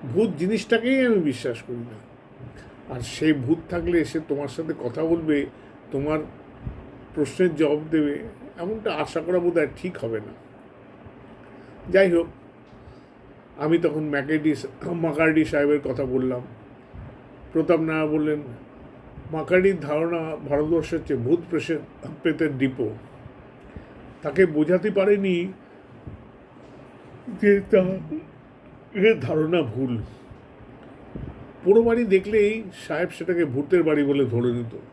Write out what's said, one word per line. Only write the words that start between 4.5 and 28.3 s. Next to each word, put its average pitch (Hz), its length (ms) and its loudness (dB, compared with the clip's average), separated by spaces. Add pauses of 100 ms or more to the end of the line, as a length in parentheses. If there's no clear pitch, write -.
কথা 123 200 -4
বলবে, 160 420 2 (460)
তোমার 147 280 -2 (960)
প্রশ্নের 156 400 0
জবাব 151 240 2 (120)
দেবে, 147 280 0 (400)
এমনটা 202 340 -4
আশা 151 260 -4
করা 175 200 0
বোধহয় 170 280 2 (100)
ঠিক 180 200 -8
হবে 113 220 -4
না।" - 280 -16 (1400)
যাই 190 200 6
হোক, 170 160 2 (1300)
আমি 151 200 2
তখন 156 260 0
ম্যাকার্ডি, 147 520 0 (380)
ম্যাকার্ডি 160 520 2
সাহেবের 147 380 2
কথা 131 220 -2
বললাম। 127 360 -2 (1120)
প্রতাপ 160 260 2
নারায়ণ 156 320 0
বললেন, 151 280 0 (920)
"ম্যাকার্ডির 180 480 2
ধারণা 160 560 -2
ভারতবর্ষ 151 580 0
হচ্ছে 151 220 -2
ভূত 127 240 2 (100)
প্রেসে-, 156 580 -6 (140)
প্রেতের 156 360 0
ডিপো। 131 320 0 (1300)
তাকে 151 240 4
বোঝাতে 170 460 2
পারেনি 196 560 2 (1900)
যে 202 200 6 (100)
তার 190 280 4 (920)